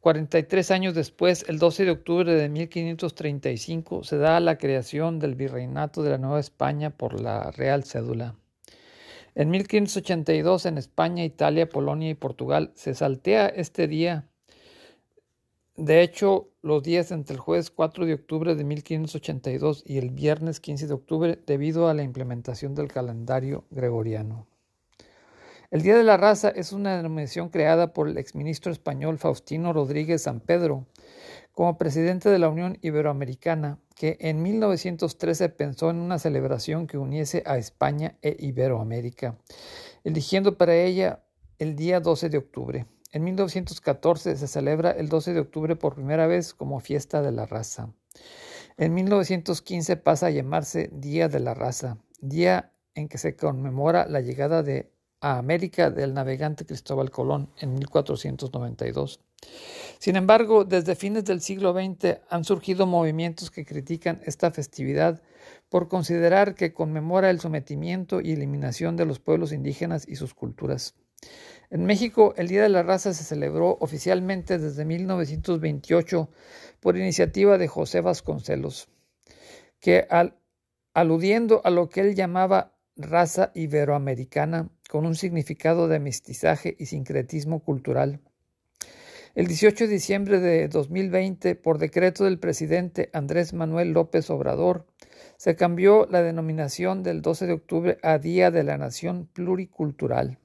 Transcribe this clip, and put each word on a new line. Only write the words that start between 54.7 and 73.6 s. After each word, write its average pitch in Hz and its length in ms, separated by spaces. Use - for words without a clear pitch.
a 139 180
América 165 520
del 139 240
navegante 139 500
Cristóbal 135 460
Colón 139 480
en 131 160
mil 135 140
cuatrocientos 143 640
noventa 120 340
y 123 60
dos. - 280
Sin 185 160
embargo, 214 500
desde 180 300
fines 202 300
del 185 160
siglo 196 320
veinte 185 560
han 170 160
surgido 190 420
movimientos 165 640
que 156 140
critican 160 640
esta 165 260
festividad 147 720
por 175 180
considerar 180 680
que 165 180
conmemora 165 580
el 175 100
sometimiento 160 800
y 160 120
eliminación 143 640
de 170 100
los 143 120
pueblos 160 340
indígenas 143 540
y 139 100
sus 135 180
culturas. 127 600
En 170 140
México, 208 520
el 175 100
Día 190 160
de 220 60
la 185 160
Raza 185 280
se 160 120
celebró 151 560